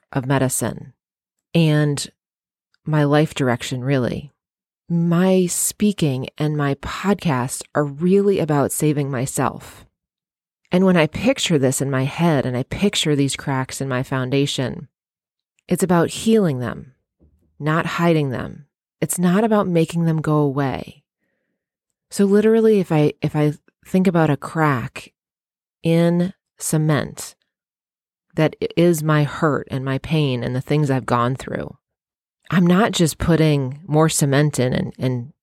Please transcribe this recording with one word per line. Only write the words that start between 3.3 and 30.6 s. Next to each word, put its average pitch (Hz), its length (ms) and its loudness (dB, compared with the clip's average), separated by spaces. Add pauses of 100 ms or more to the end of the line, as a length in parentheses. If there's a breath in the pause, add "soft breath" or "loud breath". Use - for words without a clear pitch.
direction, 123 480 -2
really. 139 480 -2 (560)
My 175 600 2
speaking 156 920 -2
and 151 180 -2
my 143 200 -2
podcast 151 880 -4 (120)
are 147 80 2
really 180 560 2
about 147 320 0
saving 143 400 0
myself. - 760 -6 (840)
And 180 160 2
when 180 120 4
I 156 100 4
picture 196 500 0
this 131 220 0
in 139 100 -2
my 131 140 -2
head 156 420 0
and 127 120 -4
I 127 60 -4
picture - 520 -2
these 139 220 0
cracks 131 420 -6
in 135 80 -6
my 127 160 -4
foundation, 135 840 -4 (800)
it's 180 140 0
about 170 260 2
healing 196 500 0
them, 131 340 -10 (640)
not 156 280 -2
hiding 160 460 0
them. - 340 -10 (340)
It's - 180 -4
not 180 280 2
about 208 220 2
making 170 360 0
them 160 160 0
go 151 200 0
away. 139 640 -4 (1080)
So 202 160 0
literally, 214 560 4
if 170 100 -6
I, 151 300 4
if 147 120 -2
I 151 200 0 (320)
think 190 220 2
about 165 220 4
a 143 60 0
crack 143 800 -4 (680)
in 170 500 2 (240)
cement - 800 -2 (1000)
that 156 260 0
i-, - 140 -2
is 170 260 2
my 151 220 2
hurt 143 480 -2
and 131 140 -6
my 135 140 -2
pain 143 440 -2
and 123 100 -4
the 127 60 -4
things 147 320 0